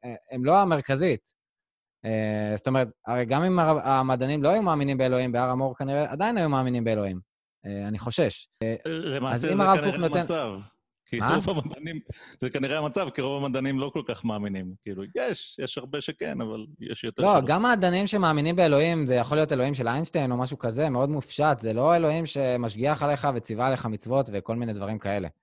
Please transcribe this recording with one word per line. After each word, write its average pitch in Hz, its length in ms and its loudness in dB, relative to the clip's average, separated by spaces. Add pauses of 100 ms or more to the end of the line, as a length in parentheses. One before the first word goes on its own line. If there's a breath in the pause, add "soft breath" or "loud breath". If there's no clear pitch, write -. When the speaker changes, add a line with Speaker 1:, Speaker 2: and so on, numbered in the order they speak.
Speaker 1:
אה, 120 100 -10 (160)
הם 127 140 -4
לא 165 140 6
המרכזית. 151 640 2 (840)
אה, 107 500 -2
זאת 104 120 -4
אומרת, 131 200 2 (200)
הרי 123 180 0
גם 135 180 2
אם 185 160 2
הר-, 156 200 4 (100)
המדענים 131 540 2
לא 143 60 4
היו 214 120 4
מאמינים 143 360 0
באלוהים 127 340 2
בהר 123 180 0
המור, 127 260 0
כנראה 139 360 -2
עדיין 208 260 0
היו 165 120 2
מאמינים 127 340 0
באלוהים. 101 360 0 (460)
אה, 101 220 -6
אני 107 120 -6
חושש. 117 480 -2 (160)
אה, 113 120 -2 (100)
Speaker 2:
למעשה 139 500 -4 (120)
Speaker 1:
אז - 60 0
אם 196 40 0
Speaker 2:
זה 196 60 2
Speaker 1:
הרב 190 140 6
Speaker 2:
כנראה 147 140 0
Speaker 1:
קוק - 80 -4
נותן 165 200 0
Speaker 2:
המצב. 160 340 -4 (520)
כי 117 140 -6
Speaker 1:
מה? 123 160 2
Speaker 2:
רוב 185 140 0
המדענים, 156 500 -6 (400 loud breath)
זה 127 100 -4
כנראה 139 280 -2
המצב, 151 360 -2
כי - 80 -4
רוב 139 240 -2
המדענים 135 340 -2
לא 139 140 -2
כל 151 140 -4
כך - 180 -6
מאמינים. 101 480 -4 (100)
כאילו, 98 200 -8 (120)
יש, - 480 -6
יש 127 140 -8
הרבה 135 240 -8
שכן, 151 400 -8
אבל 110 240 -8 (140)
יש - 240 -10
יותר 120 200 -4
Speaker 1:
לא, 196 160 6
Speaker 2:
שלא. - 80 0
Speaker 1:
גם 175 180 2
האדנים 196 420 4
שמאמינים 165 480 2
באלוהים, 160 520 4
זה 123 80 4
יכול 123 220 2
להיות 156 160 2
אלוהים 135 200 0
של 127 140 -2
איינשטיין 139 440 0
או 123 60 0
משהו 127 200 -4
כזה, 131 320 0
מאוד 131 200 2
מופשט. 147 500 0
זה 110 140 -2
לא 139 220 4
אלוהים 165 300 2
שמשגיח 127 800 0
עליך 147 320 0
וציווה 117 320 -2
עליך 127 180 0
מצוות 117 480 -2
וכל 101 220 -4
מיני 117 180 -4
דברים 104 260 -6
כאלה. 98 280 -2 (160)